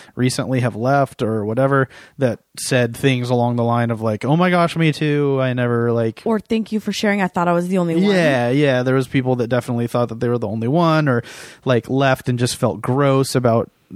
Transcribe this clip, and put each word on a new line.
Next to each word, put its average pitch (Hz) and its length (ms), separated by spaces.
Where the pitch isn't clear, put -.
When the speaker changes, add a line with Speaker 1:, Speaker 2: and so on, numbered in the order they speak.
Speaker 1:
recently 127 440
have 120 160
left 131 480
or 110 200
whatever 131 460
that 120 200
said 120 380
things 123 360
along 120 240
the 120 80
line 117 260
of, 113 100
like, 110 240
"Oh 139 140
my 180 140
gosh, 175 260
me 160 160
too. 147 480
I 127 120
never, 120 380
like," 113 320
Speaker 2:
Or, 226 160
"Thank 220 320
you 214 80
for 202 140
sharing. 202 260
I 185 80
thought 175 200
I 175 60
was 175 140
the 185 120
only 170 160
one." 175 100
Speaker 1:
Yeah, 151 440
yeah. 135 340
There 131 120
was 135 120
people 127 300
that 120 100
definitely 120 400
thought 120 220
that 113 100
they 120 100
were 120 80
the 117 100
only 113 200
one 156 420
or, 120 140
like, 123 240
left 131 400
and 123 80
just 123 180
felt 107 240
gross 135 560
about 117 340